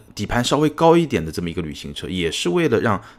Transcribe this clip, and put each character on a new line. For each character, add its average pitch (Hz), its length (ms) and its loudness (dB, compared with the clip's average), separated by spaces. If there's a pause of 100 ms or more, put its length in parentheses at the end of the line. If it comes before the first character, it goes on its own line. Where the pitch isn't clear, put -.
(140)
底 104 120 -6
盘 120 160 0
稍 135 160 0
微 151 120 4
高 165 260 4
一 170 100 2
点 95 180 -2
的 80 60 -6
这 85 120 -6
么 85 60 -4
一 85 40 -4
个 92 80 -4
旅 76 140 -6
行 71 180 -12
车， - 160 -10
也 85 220 -2
是 - 180 -2
为 175 200 2
了 117 120 2
让 104 200 0 (180)